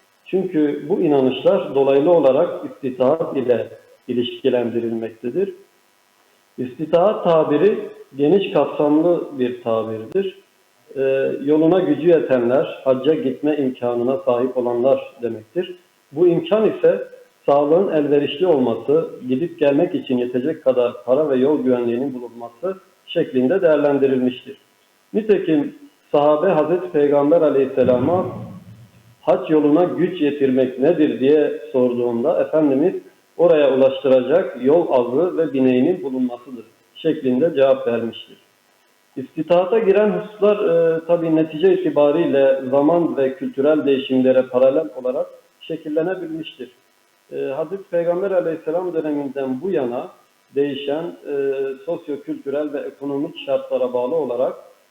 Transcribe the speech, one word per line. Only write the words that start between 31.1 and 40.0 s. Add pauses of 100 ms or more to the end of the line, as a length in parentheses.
diye (100)
sorduğunda
Efendimiz, (420)
"Oraya
ulaştıracak
yol
azı
ve
bineğinin
bulunmasıdır." (400)
şeklinde
cevap
vermiştir. (800)
İstitaata
giren